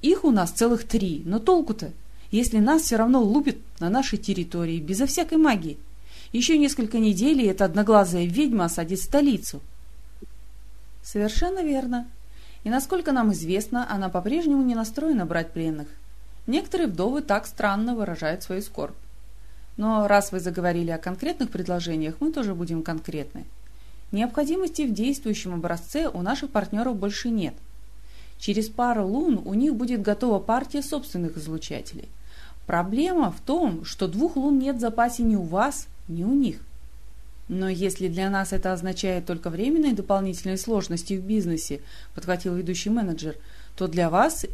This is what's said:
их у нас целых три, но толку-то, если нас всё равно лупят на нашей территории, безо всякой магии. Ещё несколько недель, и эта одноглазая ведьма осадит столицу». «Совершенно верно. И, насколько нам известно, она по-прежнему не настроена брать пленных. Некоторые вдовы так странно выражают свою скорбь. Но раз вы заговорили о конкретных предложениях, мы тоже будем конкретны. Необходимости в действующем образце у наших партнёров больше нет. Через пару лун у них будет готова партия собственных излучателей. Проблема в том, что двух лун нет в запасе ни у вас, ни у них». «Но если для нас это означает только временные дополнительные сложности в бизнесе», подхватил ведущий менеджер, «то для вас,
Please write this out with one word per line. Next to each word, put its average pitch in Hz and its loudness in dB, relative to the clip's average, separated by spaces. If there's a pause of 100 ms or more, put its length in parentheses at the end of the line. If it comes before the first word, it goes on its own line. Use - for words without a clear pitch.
их 330 4
у 302 6
нас 185 4
целых 233 4
три, 180 0
но 185 2
толку-то, 226 2 (400)
если 226 2
нас 277 6
всё 233 2
равно 240 6
лупят 254 4 (220)
на 170 0
нашей 247 2
территории, 170 -2
безо 190 0
всякой 330 0
магии. 196 4 (560)
Ещё 247 4
несколько 269 2
недель, 220 6
и 226 6
эта 196 4
одноглазая 185 6
ведьма 214 2
осадит 170 -2
столицу». 277 2 (1400)
«Совершенно 330 2
верно. 254 0 (560)
И, 214 -2
насколько 285 0
нам 226 6
известно, 196 0
она 190 -2
по-прежнему 269 2
не 240 2
настроена 226 0
брать 165 -2
пленных. 156 -2 (600)
Некоторые 339 0
вдовы 208 0
так 202 0
странно 220 0
выражают 170 -2
свою 190 -4
скорбь. - -8 (840)
Но 214 2
раз 202 6
вы 185 -4
заговорили 175 0
о 165 -2
конкретных 214 -4
предложениях, 170 -2
мы 311 0
тоже 214 -2
будем 170 -4
конкретны. 160 -8 (640)
Необходимости 302 0
в 240 0
действующем 214 -2
образце 175 -2
у 175 -4
наших 269 -2
партнёров 220 0
больше 202 -2
нет. 196 0 (840)
Через 214 0
пару 240 2
лун 247 2
у 190 -4
них 254 4
будет 233 0
готова 208 2
партия 262 0
собственных 180 -4
излучателей. 156 -8 (580)
Проблема 220 2
в - -8
том, 262 0
что - -4
двух 269 0
лун 277 4
нет 262 0
в - -4
запасе 233 2
ни 220 6
у 185 2
вас, 196 0 (200)
ни 170 -4
у 226 2
них». 269 2 (880)
«Но 185 -2
если 185 -2
для 190 0
нас 196 0
это 185 2
означает 180 -2
только 170 -4
временные 269 2
дополнительные 190 0
сложности 190 -2
в 190 -2
бизнесе», 170 -2 (320)
подхватил 180 -2
ведущий 180 -2
менеджер, 175 -2 (420)
«то 185 0
для 165 2
вас, 208 4